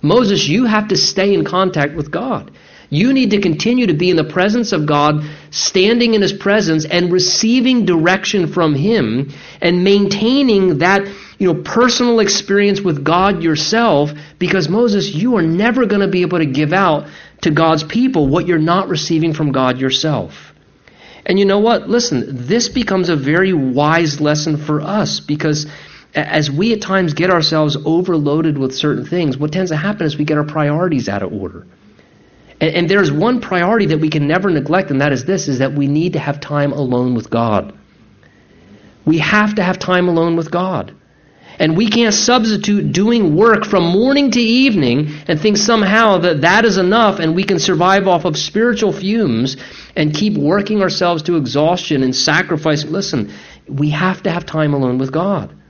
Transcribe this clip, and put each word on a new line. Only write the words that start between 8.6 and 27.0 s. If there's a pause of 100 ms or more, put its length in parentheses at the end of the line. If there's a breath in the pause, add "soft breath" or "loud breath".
him (300 loud breath)
and
maintaining
that, (320 loud breath)
you
know,
personal
experience
with
God
yourself, (240 loud breath)
because
Moses,
you
are
never
gonna
be
able
to
give
out (340 loud breath)
to
God's
people
what
you're
not
receiving
from
God
yourself." (720 loud breath)
And
you
know
what?
Listen,
this
becomes
a
very
wise
lesson
for
us,
because (480 loud breath)
a-,
as
we
at
times